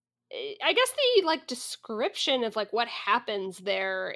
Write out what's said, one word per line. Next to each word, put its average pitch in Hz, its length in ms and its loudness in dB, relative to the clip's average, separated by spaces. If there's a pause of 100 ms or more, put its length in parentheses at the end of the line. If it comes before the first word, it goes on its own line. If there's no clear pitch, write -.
(320)
I 143 420 -2
guess 494 180 4
the, 494 340 4
like, 320 220 -2
description 240 960 -2
of, 220 120 -2
like, 208 180 -4
what 233 140 2
happens 202 720 -2
there 190 560 -2